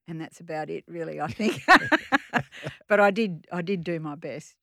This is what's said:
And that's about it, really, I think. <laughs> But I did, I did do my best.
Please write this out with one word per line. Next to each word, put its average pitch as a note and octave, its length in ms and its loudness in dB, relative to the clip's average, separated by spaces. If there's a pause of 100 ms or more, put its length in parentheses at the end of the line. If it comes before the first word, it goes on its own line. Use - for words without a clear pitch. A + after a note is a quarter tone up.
And E3 120 -10
that's - 200 -14
about D#3 300 -8
it, D#3+ 180 -8
really, D#3+ 320 -10
I - 80 -4
think. - 380 -2
<laughs> - 1200 2
But G#3 120 6
I G3+ 100 8
did, G3 420 -4
I F3+ 100 -4
did F3 220 -4
do E3+ 160 -4
my D3+ 160 -10
best. D3+ 460 -12